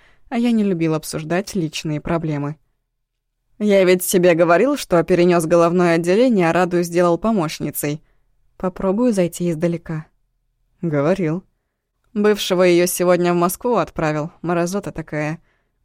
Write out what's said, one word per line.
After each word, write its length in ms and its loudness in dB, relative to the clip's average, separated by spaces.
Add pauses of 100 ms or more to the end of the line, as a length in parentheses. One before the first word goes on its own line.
(300)
а 80 -4
я 140 0
не 120 0
любил 320 -2
обсуждать 600 -6
личные 460 -6
проблемы. 560 -6 (1000)
«Я 260 4
ведь 180 4
тебе 300 4
говорил, 440 2
что 260 0
перенёс 420 2
головное 500 2
отделение, 540 2
а 40 0
Раду 280 0
сделал 380 0
помощницей. 840 -4 (540)
Попробую 560 -2
зайти 380 -2
издалека». 560 -4 (760)
«Говорил». 600 -2 (720)
«Бывшего 500 0
её 240 4
сегодня 440 0
в 60 2
Москву 380 -2
отправил, 560 -4 (100)
мразота 500 -4
такая. 480 -8 (460)